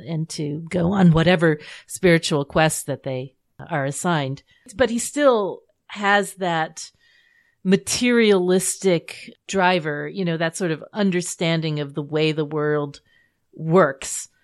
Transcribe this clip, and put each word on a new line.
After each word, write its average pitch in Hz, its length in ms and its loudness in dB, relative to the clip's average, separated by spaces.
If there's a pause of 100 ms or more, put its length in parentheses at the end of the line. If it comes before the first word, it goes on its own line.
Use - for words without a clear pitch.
and 160 220 -6
to 151 400 -8
go 175 220 0
on 185 200 6
whatever 165 480 2 (260)
spiritual 165 600 2
quests 156 380 0
that 135 200 -8
they 135 300 -8 (360)
are 147 140 -2
assigned. 143 580 -2 (320)
But 240 140 2
he 233 100 -4
still 226 640 0 (280)
has 202 480 0
that 170 540 -4 (1040)
materialistic 190 1400 2 (140)
driver, 160 600 -2
you 185 160 -6
know, 165 120 -2
that 165 200 -4
sort 180 140 -2
of 147 120 -6 (100)
understanding 170 880 -2
of 139 140 -8
the 156 80 -6
way 151 300 0
the 151 120 -2
world 147 560 -4 (520)
works 160 760 0 (160)